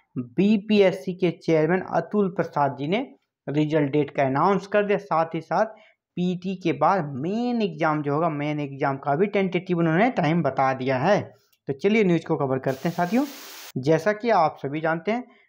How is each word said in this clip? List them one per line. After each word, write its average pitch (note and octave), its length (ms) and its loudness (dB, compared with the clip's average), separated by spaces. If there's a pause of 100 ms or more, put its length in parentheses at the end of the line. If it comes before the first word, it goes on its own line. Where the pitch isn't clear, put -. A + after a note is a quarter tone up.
(160)
बीपीएससी G3 1000 2
के F3+ 160 0
चेयरमैन E3 500 2
अतुल G3 480 -2
प्रसाद D3+ 500 -2
जी C#3 100 -6
ने A3+ 180 -2 (420)
रिजल्ट D3 440 0
डेट D3 180 0
का D3 120 0
अनाउंस E3+ 440 2
कर G#3 200 0
दिया। G3+ 120 0
साथ E3 360 -2
ही E3 60 -4
साथ F#3+ 380 -2 (380)
पीटी F3+ 400 -2
के F3 160 -2
बाद D3+ 420 0
मेन A3+ 480 -4
एग्जाम D#3 400 0
जो C#3+ 120 -2
होगा, E3 140 0
मेन D3 320 -4
एग्जाम C#3 360 -2
का C#3 200 -2
भी F#3+ 100 2
टेंटेटिव F3+ 520 -2
उन्होंने E3+ 320 2
टाइम E3+ 320 0
बता C3+ 320 0
दिया B2+ 240 -2
है। E3+ 220 2 (480)
तो D3 40 -4
चलिए G3+ 320 2
न्यूज़ E3+ 220 2
को D#3+ 100 0
कवर C3 220 -2
करते C3 300 -4
हैं E3 60 -4
साथियों। F#3+ 300 0 (520)
जैसा D#3 360 2
कि G#3+ 180 -4
आप E3 320 2
सभी D3 180 -6
जानते E3 300 -2
हैं, B3 140 -4 (240)